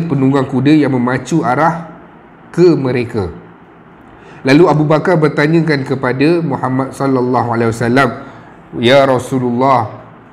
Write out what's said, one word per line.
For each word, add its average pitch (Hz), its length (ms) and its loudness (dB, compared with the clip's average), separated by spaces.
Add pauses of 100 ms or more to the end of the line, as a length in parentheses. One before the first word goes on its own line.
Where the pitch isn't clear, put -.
penunggang 139 480 0
kuda 135 240 2
yang 143 160 2
memacu 127 560 -2
arah 151 400 0 (640)
ke 170 240 4
mereka. 123 560 -4 (1080)
Lalu 143 320 4
Abu 151 160 0
Bakar 160 320 2
bertanyakan 151 640 0
kepada 135 560 -2
Muhammad 131 560 -4
sallallahu 123 560 0
alaihi 117 240 0
wasallam, 127 320 2 (720)
"Ya 135 240 4
Rasulullah, 123 960 0 (320)